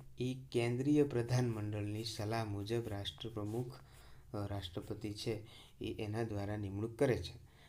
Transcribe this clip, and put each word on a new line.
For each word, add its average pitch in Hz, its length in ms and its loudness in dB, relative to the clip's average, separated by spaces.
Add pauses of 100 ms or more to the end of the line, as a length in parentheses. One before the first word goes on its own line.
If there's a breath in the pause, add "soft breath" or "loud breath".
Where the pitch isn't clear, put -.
(200)
એ 127 160 0 (160)
કેન્દ્રીય 123 500 6
પ્રધાનમંડળની 113 1000 2
સલાહ 113 400 0
મુજબ 107 440 0
રાષ્ટ્રપ્રમુખ, 107 840 -4 (600 loud breath)
અ, 104 120 0
રાષ્ટ્રપતિ 101 640 -4
છે 104 280 -2 (400 loud breath)
એ 110 180 -2
એના 110 240 0
દ્વારા 104 340 -2
નિમણૂક 104 420 -2
કરે 120 240 6
છે. - 240 -10 (220 loud breath)